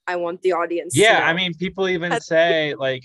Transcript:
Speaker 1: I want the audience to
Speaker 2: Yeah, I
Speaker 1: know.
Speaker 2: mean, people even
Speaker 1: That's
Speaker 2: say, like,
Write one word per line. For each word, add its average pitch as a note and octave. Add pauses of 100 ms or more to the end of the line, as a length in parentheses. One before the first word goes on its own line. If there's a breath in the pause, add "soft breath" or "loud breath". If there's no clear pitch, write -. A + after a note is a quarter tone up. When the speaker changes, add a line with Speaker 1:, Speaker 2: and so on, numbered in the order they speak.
Speaker 1:
I F3+
want F3
the F#3
audience E3+
to C#3
Speaker 2:
Yeah, G3
I D#3+
Speaker 1:
know. E3+
Speaker 2:
mean, F3+
people F#3
even F3
Speaker 1:
That's A#3
Speaker 2:
say, D#3+
like, C3